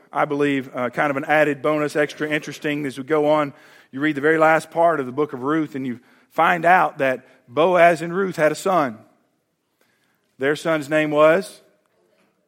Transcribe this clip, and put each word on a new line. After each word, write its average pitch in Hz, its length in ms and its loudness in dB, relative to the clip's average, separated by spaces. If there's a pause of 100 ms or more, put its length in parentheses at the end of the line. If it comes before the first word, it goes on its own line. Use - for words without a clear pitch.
(120)
I 147 120 -2
believe, 143 500 -2
uh, 123 160 -4
kind 151 200 -2
of 135 60 -4
an 139 80 -6
added 147 380 0
bonus, 151 320 -2
extra 151 340 -2
interesting 151 560 -6
as 131 140 -8
we 139 60 -12
go 147 240 0
on. 151 260 0 (380)
You 131 80 -12
read 151 160 -2
the 139 40 -4
very 156 180 2
last 156 340 2
part 165 260 2
of 135 80 -4
the 123 60 -10
book 143 200 -4
of 120 120 -10
Ruth, 147 320 -4
and 131 100 -6
you 120 140 -8 (300)
find 170 340 0
out 165 340 4
that 131 260 -2 (220)
Boaz 170 560 4
and 170 100 -6
Ruth 190 220 -4
had 156 160 2
a 151 60 -4
son. 151 420 -2 (1400)
Their 143 180 -2
son's 156 320 -4
name 151 240 0
was 156 500 2 (840)